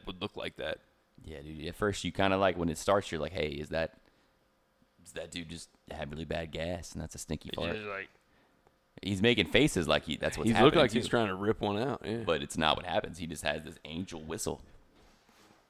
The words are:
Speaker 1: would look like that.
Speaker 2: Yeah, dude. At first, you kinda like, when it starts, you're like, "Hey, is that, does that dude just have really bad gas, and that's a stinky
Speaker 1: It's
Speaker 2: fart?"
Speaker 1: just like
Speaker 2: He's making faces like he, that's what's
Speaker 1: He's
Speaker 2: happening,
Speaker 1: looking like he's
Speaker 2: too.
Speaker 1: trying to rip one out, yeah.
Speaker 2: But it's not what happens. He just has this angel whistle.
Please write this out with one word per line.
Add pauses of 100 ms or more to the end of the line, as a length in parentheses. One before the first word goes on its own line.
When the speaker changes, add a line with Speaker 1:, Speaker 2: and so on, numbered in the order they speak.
Speaker 1:
would
look
like
that. (480)
Speaker 2:
Yeah,
dude.
At
first,
you
kinda
like,
when
it
starts,
you're
like,
"Hey,
is
that, (1080)
does
that
dude
just (220)
have
really
bad
gas,
and
that's
a
stinky
Speaker 1:
It's
Speaker 2:
fart?"
Speaker 1:
just
like (920)
Speaker 2:
He's
making
faces
like
he,
that's
what's
Speaker 1:
He's
Speaker 2:
happening,
Speaker 1:
looking
like
he's
Speaker 2:
too.
Speaker 1:
trying
to
rip
one
out,
yeah.
Speaker 2:
But
it's
not
what
happens.
He
just
has
this (100)
angel
whistle. (1080)